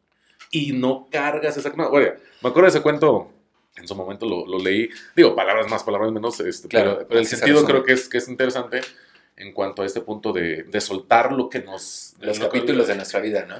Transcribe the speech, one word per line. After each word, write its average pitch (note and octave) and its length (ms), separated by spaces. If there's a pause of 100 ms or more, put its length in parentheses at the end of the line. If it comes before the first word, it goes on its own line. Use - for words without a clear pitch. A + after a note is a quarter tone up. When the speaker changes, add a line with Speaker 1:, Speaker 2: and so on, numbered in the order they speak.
(520)
Speaker 1:
Y C#3+ 220
no C3 360
cargas D3 460
esa C#3 160
canoa. - 180
Bueno, C3+ 220 (300)
me B2 80
acuerdo D3+ 140
de F#3 60
ese D3+ 120
cuento, D3 500 (460)
en F2 100
su G2 80
momento G2 300
lo, F2+ 200
lo F#2 140
leí. G2 300 (260)
Digo, D3+ 200
palabras G2+ 360
más, G#2 120
palabras G#2+ 280
menos, A2 300
este, - 260
Speaker 2:
Claro, G2+ 280
Speaker 1:
pero, - 120
pero A2+ 140
el A2+ 40
Speaker 2:
así A2 60
se B2 60
Speaker 1:
sentido C#3+ 240
Speaker 2:
resume. C#3+ 120
Speaker 1:
creo C3 120
que B2+ 80
es, B2+ 160
que B2 80
es A#2+ 100
interesante B2+ 540 (560)
en G2 160
cuanto G2 280
a F#2+ 40
este G2 160
punto G#2+ 320
de, E2+ 300
de G2+ 180
soltar A#2 500
lo C3 180
que - 100
nos - 600
Speaker 2:
Los G#2+ 200
Speaker 1:
lo A2 100
que B2+ 100
Speaker 2:
capítulos A#2+ 280
de G2+ 100
nuestra G2 240
vida, G#2 240
¿no? F#2 140